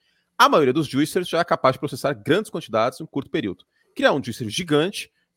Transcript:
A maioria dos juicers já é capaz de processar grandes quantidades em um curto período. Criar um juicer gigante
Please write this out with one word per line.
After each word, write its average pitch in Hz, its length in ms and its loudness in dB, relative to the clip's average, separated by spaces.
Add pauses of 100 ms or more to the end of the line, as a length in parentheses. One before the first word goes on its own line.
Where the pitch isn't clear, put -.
(380)
A 254 100 6
maioria 156 240 4
dos 147 140 0
juicers 156 420 -2
já 170 120 -2
é 170 40 2
capaz 131 300 2
de - 60 -8
processar 143 340 -4
grandes 147 380 0
quantidades 117 480 -2
em 160 40 -10
um 160 40 -14
curto - 240 -8
período. 120 340 -6 (300)
Criar 240 180 2
um 139 100 -2
juicer 117 260 -8
gigante 156 600 -2 (260)